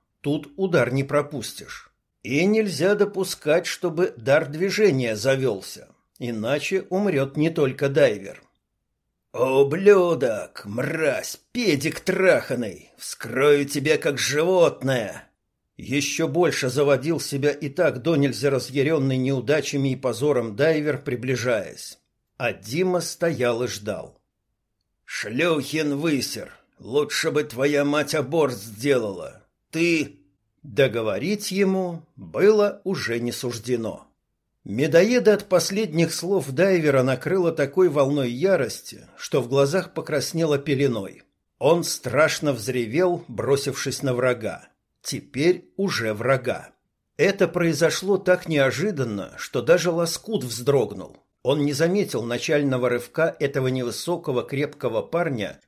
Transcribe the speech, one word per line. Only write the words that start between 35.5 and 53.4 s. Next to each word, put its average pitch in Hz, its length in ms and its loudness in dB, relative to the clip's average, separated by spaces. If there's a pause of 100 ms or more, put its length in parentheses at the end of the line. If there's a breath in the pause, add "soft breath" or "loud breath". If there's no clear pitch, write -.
слов 170 380 -2
дайвера 151 500 4
накрыло 151 520 0
такой 165 340 2
волной 139 420 2
ярости, 131 840 -2
что - 260 -2
в 120 60 -4
глазах 139 460 2
покраснело 151 680 -2
пеленой. 131 640 -2 (340)
Он 156 280 4
страшно 147 640 0
взревел, 127 800 -2
бросившись 131 760 -2
на 131 100 0
врага. 120 540 -2 (340)
Теперь 147 760 -2
уже 127 360 -2
врага. 113 580 -2 (440)
Это 190 320 2
произошло 170 720 0
так 180 320 0
неожиданно, 135 880 0
что - 240 -4
даже 170 280 4
Лоскут 165 540 -4
вздрогнул. 117 720 -2 (280)
Он 143 200 2
не 147 80 0
заметил 165 520 0
начального 127 640 0
рывка 123 500 -2
этого 135 300 0